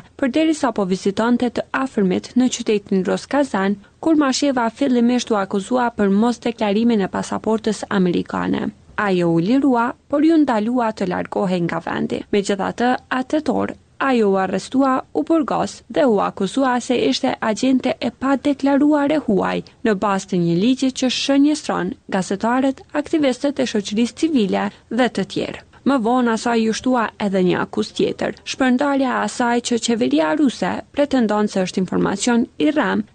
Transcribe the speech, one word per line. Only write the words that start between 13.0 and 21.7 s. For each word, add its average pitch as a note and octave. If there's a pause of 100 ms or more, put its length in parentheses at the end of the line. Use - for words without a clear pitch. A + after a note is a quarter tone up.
atë B3+
tetor, C#4+ (240)
ajo A#3+
u F#3+
arrestua, G3 (180)
u D4+
burgos A3
dhe D#4
u A3
akuzua A#3+
se A#3+
ishte C4
agjente B3
e A#3+
pa C4+
deklaruar C#4+
e D#4
huaj, F#3 (240)
në G#3
bazë G3
të F3
një E3+
ligji C4
që B3+
shënjestron C#4 (120)